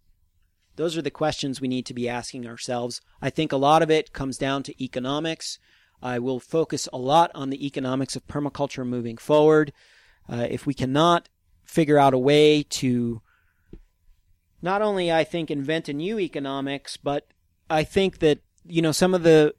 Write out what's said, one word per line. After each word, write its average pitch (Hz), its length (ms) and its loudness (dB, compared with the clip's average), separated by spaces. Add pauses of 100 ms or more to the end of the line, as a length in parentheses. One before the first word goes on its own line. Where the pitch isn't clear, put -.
(760)
Those 160 220 -4
are 165 60 -4
the 139 80 -6
questions 147 500 -4
we 131 80 -4
need 127 180 -4
to 127 80 -14
be 120 140 -4
asking 120 380 -10
ourselves. 120 540 -8 (220)
I 135 80 -4
think 156 220 -4
a 143 40 0
lot 147 260 4
of 156 80 2
it 156 220 0
comes 135 240 -8
down 139 280 -4
to - 200 -12
economics. 143 760 -8 (420)
I 123 160 -6
will 127 220 -4
focus 156 520 -4
a 131 60 -10
lot 151 360 4
on 135 160 -8
the 143 160 -6
economics 131 500 -4
of - 100 -14
permaculture 143 600 -6
moving 120 300 -6
forward. 151 560 4 (600)
Uh, 120 160 -4
if - 160 -8
we 143 100 -4
cannot 156 540 2 (360)
figure 147 340 2
out 139 160 6
a 131 40 2
way 147 440 6
to, 120 580 -2 (1400)
not 190 180 -2
only, 196 300 0
I 160 140 2
think, 165 260 -6
invent 156 380 -4
a 147 40 -6
new 185 280 -4
economics, 139 760 -6
but 143 300 -4 (420)
I 156 140 2
think 190 380 0
that, 151 180 4 (260)
you 165 160 -4
know, 160 120 2
some 180 200 2
of 180 120 2
the 156 340 6